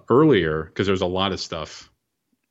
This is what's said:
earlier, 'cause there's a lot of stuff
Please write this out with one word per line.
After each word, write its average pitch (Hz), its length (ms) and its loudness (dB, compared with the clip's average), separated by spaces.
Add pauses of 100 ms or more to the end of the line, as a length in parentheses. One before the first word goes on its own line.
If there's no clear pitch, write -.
earlier, 92 640 2
'cause 98 120 -4
there's 95 160 -2
a 90 40 0
lot 92 260 -2
of 87 80 -8
stuff - 500 -14 (600)